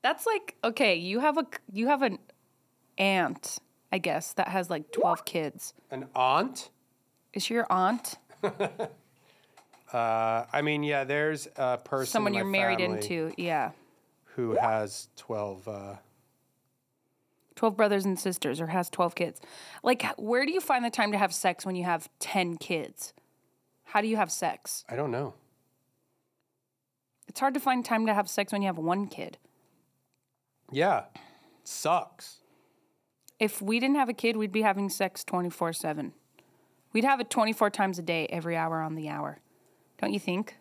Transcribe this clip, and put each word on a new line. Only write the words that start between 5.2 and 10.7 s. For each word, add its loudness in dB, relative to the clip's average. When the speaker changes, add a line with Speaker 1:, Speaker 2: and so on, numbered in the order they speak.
Speaker 1:
kids. -6
Speaker 2:
An -10
aunt? 2
Speaker 1:
Is -4
she -2
your 2
aunt? 2
Speaker 2:
<laughs> 2
Uh, 2
I 2
mean, 0